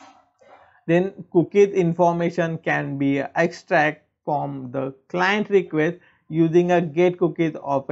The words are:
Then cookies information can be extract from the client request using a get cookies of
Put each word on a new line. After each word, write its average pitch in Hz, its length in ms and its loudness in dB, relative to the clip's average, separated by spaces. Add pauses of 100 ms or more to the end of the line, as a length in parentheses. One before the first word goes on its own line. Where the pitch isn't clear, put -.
(880)
Then 175 140 4 (340)
cookies 196 480 4
information 170 720 0 (100)
can 147 300 -4
be 139 260 0 (140)
extract 165 600 0 (320)
from 143 320 -6 (140)
the 135 160 -6 (240)
client 196 360 -2
request 170 420 0 (420)
using 165 360 4
a 175 80 4 (180)
get 180 240 2
cookies 160 340 -2 (200)
of 139 160 -4